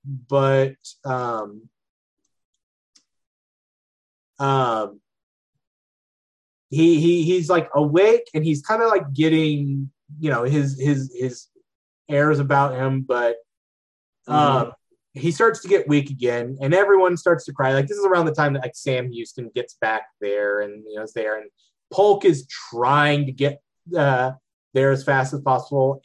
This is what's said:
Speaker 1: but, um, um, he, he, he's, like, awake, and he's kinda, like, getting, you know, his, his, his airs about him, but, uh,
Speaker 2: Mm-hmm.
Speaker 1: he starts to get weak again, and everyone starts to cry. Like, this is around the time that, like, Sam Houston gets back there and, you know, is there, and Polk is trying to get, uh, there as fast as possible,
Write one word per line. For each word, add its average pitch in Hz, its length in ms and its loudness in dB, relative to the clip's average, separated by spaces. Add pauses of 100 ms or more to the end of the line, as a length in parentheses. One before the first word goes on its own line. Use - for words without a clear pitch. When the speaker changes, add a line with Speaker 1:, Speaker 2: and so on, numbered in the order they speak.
Speaker 1:
but, 135 720 0 (300)
um, 113 640 -8 (2750)
um, 117 640 -2 (1700)
he, 160 300 4
he, 170 220 2
he's, 170 280 0
like, 165 240 2
awake, 180 600 4
and 156 100 0
he's 151 220 -2
kinda, - 220 0
like, 170 240 0
getting, 147 800 0 (280)
you 156 120 -4
know, 120 120 0
his, 135 380 0
his, 135 360 -2
his 127 300 -8 (640)
airs 147 320 2
about 139 340 0
him, 135 280 -2
but, 120 340 -2 (880)
uh, 135 380 2
Speaker 2:
Mm-hmm. - 560 -20
Speaker 1:
he 160 100 -2
starts 220 300 2
to - 80 -16
get 185 180 2
weak 143 240 2
again, 123 500 -4
and 139 140 0
everyone 190 420 4
starts 170 280 0
to 151 80 -14
cry. 131 200 0
Like, 139 140 2
this 202 120 -8
is 196 80 -2
around 175 200 2
the 151 80 -2
time 147 200 0
that, 139 80 -4
like, 131 120 -10
Sam 127 380 -4
Houston 117 420 -14
gets 120 200 -8
back 110 340 -4 (120)
there 104 400 -2
and, 104 280 -8
you 107 80 -12
know, 110 60 -10
is 110 100 -14
there, 107 260 -4
and 107 120 -16 (420)
Polk 202 320 2
is 165 240 2
trying 143 760 0
to 131 60 -8
get, 139 300 -4 (340)
uh, 131 360 0 (420)
there 135 180 4
as 135 120 -2
fast 135 300 0
as 135 60 -6
possible, 135 640 0